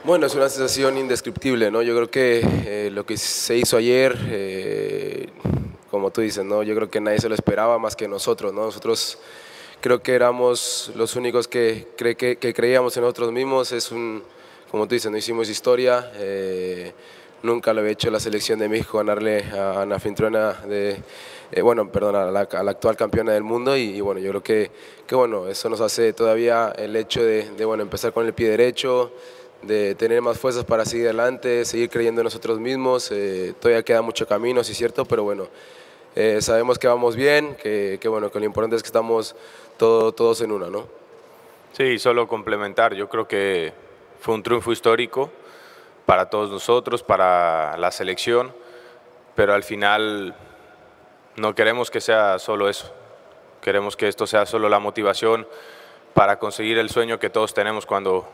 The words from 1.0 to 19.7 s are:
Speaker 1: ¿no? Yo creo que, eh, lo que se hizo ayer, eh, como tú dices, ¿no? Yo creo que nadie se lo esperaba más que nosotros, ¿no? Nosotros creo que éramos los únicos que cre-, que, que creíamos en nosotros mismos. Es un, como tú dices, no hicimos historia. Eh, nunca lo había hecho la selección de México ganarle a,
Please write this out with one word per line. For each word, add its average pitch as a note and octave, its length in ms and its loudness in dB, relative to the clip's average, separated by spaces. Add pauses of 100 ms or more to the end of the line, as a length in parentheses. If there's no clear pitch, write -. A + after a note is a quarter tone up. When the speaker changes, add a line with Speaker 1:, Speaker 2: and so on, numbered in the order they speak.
Speaker 1:
¿no? A2+ 120 0
Yo A#2+ 120 0
creo A#2 160 0
que, B2 300 2 (260)
eh, G#2 280 -4
lo G2+ 120 -6
que G#2+ 120 -6
se - 400 -2
hizo B2 180 2
ayer, B2 420 4 (120)
eh, G2 1000 -6 (640)
como G2 200 -2
tú A#2 100 -2
dices, G#2 240 -2
¿no? G#2 180 0
Yo G#2+ 120 -2
creo G#2+ 140 -2
que G#2+ 120 -2
nadie G#2+ 180 0
se A#2 80 -4
lo G#2+ 80 0
esperaba A2+ 420 2
más A2 200 -4
que A2 100 -6
nosotros, G2+ 460 -4
¿no? G#2 80 -4
Nosotros G#2+ 580 -4 (600)
creo B2 200 2
que B2+ 140 2
éramos B2 800 2
los A2+ 220 -2
únicos A#2+ 320 0
que A2+ 480 0
cre-, A#2 180 0
que, B2 220 0
que B2 160 -2
creíamos B2 420 2
en A#2+ 80 0
nosotros A#2+ 300 0
mismos. C3 400 0
Es A#2 180 -4
un, A2+ 320 -8 (480)
como G#2+ 160 -2
tú B2 80 -2
dices, A2 160 -2
no G#2+ 60 -4
hicimos A2+ 320 -4
historia. B2 680 2
Eh, F#2 760 -6 (500)
nunca A#2 300 0
lo A2 80 0
había G#2+ 100 0
hecho A2 180 -2
la G#2+ 120 0
selección G#2+ 380 -2
de G#2+ 100 0
México A2 300 -2
ganarle G#2 520 0
a, G2 300 -2